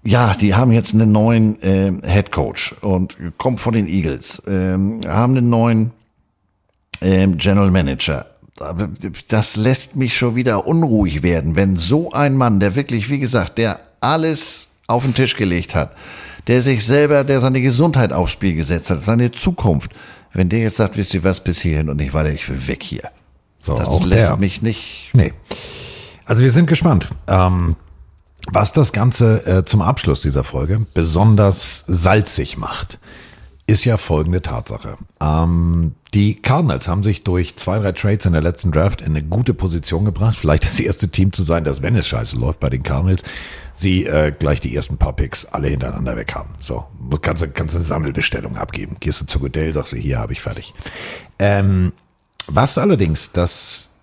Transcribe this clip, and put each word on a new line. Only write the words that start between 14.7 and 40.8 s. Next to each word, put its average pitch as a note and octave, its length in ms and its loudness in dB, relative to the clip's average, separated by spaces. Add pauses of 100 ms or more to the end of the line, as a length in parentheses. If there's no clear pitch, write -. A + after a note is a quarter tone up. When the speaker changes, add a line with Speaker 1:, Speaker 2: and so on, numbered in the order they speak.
Speaker 1:
auf B2 180 0
den B2+ 100 0
Tisch B2+ 220 2
gelegt F2 380 -2
hat, D#2+ 220 -2 (520)
der B2 120 4
sich B2 240 0
selber, C#3+ 400 4
der C3+ 160 2
seine C3 220 2
Gesundheit C3 500 2
aufs E2+ 200 0
Spiel F#2 220 0
gesetzt D#2+ 360 -2
hat, D2+ 120 -2
seine A#2 280 2
Zukunft, G#2+ 600 -2 (440)
wenn F#2 160 2
der A2+ 100 0
jetzt A2 160 -2
sagt, G#2+ 200 0
„Wisst G2+ 180 -2
ihr E2+ 100 -2
was, F#2+ 180 0
bis E2+ 200 -2
hierhin D#2 260 0
und D2 80 -4
nicht C#2+ 160 -2
weiter, D2+ 180 0
ich - 180 -6
will C2 180 -6
weg B1+ 160 -6
hier.“ - 280 -12 (480)
Speaker 2:
So, - 180 -4
Speaker 1:
Das - 100 0
Speaker 2:
auch E2 180 2
Speaker 1:
lässt F#2+ 240 4
Speaker 2:
der. - 80 2
Speaker 1:
mich F#2+ 260 -2
nicht - 520 -6
Speaker 2:
Nee. G#2 180 6 (920)
Also A#2 160 2
wir C3 80 6
sind D#3+ 160 4
gespannt, D3 420 2 (180)
ähm, F2+ 500 2 (760)
was G#2 200 2
das - 200 4
Ganze, A2 540 2
äh, F#2 180 2
zum G#2+ 160 2
Abschluss E2+ 400 0
dieser C#2 240 0
Folge F2+ 480 -2
besonders G2 960 2
salzig F2+ 720 2
macht, - 400 -10 (680)
ist G#2+ 200 2
ja A2+ 100 2
folgende D#2+ 460 0
Tatsache. - 560 -8 (200)
Ähm, E2+ 760 2 (180)
die G#2 300 2
Cardinals C3 440 0
haben F2+ 160 -2
sich G2+ 220 -2
durch F2+ 320 0
zwei, F#2+ 220 -2
drei G2+ 140 -2
Trades G2+ 340 0
in E2+ 80 4
der D#2 80 2
letzten E2+ 280 0
Draft D#2+ 300 2
in - 80 -6
eine D#2 140 0
gute G2 320 0
Position E2+ 500 -2
gebracht, G#2 320 0
vielleicht D2+ 320 2
das - 100 0
erste G2+ 300 -2